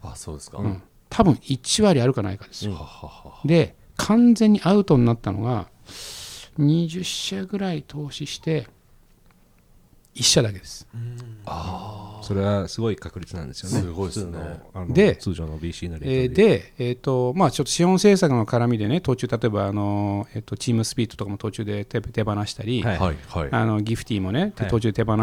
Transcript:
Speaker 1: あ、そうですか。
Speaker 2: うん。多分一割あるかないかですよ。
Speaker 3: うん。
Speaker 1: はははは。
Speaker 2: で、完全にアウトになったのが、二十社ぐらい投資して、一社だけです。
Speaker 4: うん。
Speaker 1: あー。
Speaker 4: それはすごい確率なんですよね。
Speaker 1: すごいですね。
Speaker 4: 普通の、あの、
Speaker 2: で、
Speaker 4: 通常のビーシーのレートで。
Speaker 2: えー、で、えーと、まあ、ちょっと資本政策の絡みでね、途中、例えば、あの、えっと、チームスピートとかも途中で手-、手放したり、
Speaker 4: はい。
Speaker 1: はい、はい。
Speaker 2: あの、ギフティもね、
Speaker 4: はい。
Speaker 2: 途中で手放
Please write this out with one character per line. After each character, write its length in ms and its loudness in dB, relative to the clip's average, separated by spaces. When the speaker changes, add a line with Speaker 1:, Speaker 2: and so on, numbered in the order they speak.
Speaker 1:
あ、 140 -14
そ 160 -12
う 20 -12
で 60 -14
す 100 -20
か。 60 -16
Speaker 2:
う 100 -4
ん。 160 -6
多 140 2
分 180 4
一 400 -2
割 200 4
あ 40 4
る 80 4
か 80 -4
な 120 -4
い 40 -10
か 80 -18
で 80 -20
す 120 -10
よ。 60 -4
Speaker 3:
う 40 -6
ん。 20 -12
Speaker 1:
は 60 -14
は 240 -18
は 220 -20
は。 160 -20
Speaker 2:
で、 300 4
完 400 6
全 160 6
に 120 6
ア 120 6
ウ 80 6
ト 140 6
に 80 6
な 80 4
っ 40 -4
た 140 -6
の 100 -4
が、 280 -4
二 300 4
十 160 -6
社 420 -6
ぐ 120 -6
ら 160 -2
い 100 -6
投 280 -10
資 160 -10
し 120 -10
て、 280 -2
一 120 -4
社 160 4
だ 120 0
け 60 -12
で 60 -20
す。 280 -18
Speaker 4:
う 40 -12
ん。 200 -10
Speaker 1:
あ 760 -12
ー。 40 -18
Speaker 4:
そ 80 -2
れ 80 0
は 280 2
す 100 -10
ご 100 0
い 60 0
確 240 -12
率 160 -12
な 80 -8
ん 60 -12
で 40 -14
す 120 -12
よ 60 -6
ね。 100 0
Speaker 1:
す 100 -4
ご 140 -4
い 20 -4
で 60 -8
す 120 -6
ね。 60 -10
Speaker 4:
普 0 -
通 80 -10
の、 340 -12
あ 120 -8
の、 80 -4
Speaker 2:
で、 240 6
Speaker 4:
通 160 -4
常 120 -8
の 120 -8
ビ 140 -6
ー 20 -8
シ 140 -10
ー 20 -6
の 100 -10
レ 0 -
ー 40 -14
ト 40 -6
で。 140 0
Speaker 2:
え 40 0
ー、 80 -4
で、 460 4
え 140 -2
ー 20 -10
と、 400 0
ま 120 4
あ、 40 2
ち 80 -4
ょ 40 2
っ 20 -6
と 60 -6
資 120 2
本 120 6
政 220 6
策 140 4
の 140 4
絡 220 2
み 100 2
で 100 0
ね、 140 0
途 160 0
中、 100 -4
例 160 -2
え 60 4
ば、 180 0
あ 60 -2
の、 600 -2
え 60 -6
っ 20 -10
と、 140 -10
チ 160 -2
ー 40 4
ム 100 2
ス 100 -8
ピ 80 0
ー 40 -4
ト 100 -14
と 80 -6
か 60 -8
も 60 -6
途 140 -6
中 140 -8
で 180 -4
手-、 180 -4
手 220 -4
放 100 0
し 80 -8
た 100 -10
り、 180 -2
Speaker 4:
は 120 0
い。 40 -2
Speaker 1:
は 140 0
い、 40 -4
は 180 -4
い。 60 -6
Speaker 2:
あ 140 2
の、 160 0
ギ 140 -2
フ 100 -8
テ 100 -2
ィ 60 0
も 100 -2
ね、 260 0
Speaker 4:
は 80 -2
い。 40 -4
Speaker 2:
途 100 2
中 140 0
で 0 -
手 100 0
放 180 0